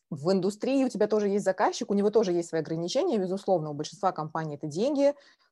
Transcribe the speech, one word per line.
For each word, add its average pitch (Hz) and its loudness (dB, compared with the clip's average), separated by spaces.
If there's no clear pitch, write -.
в 156 0
индустрии 208 0
у 254 0
тебя 214 0
тоже 208 2
есть 196 0
заказчик, 220 0
у - 2
него 202 2
тоже 214 4
есть 170 -2
свои 160 0
ограничения, 180 -2
безусловно, 185 0
у 147 -6
большинства 156 -4
компаний 160 -6
это 147 -8
деньги, 277 2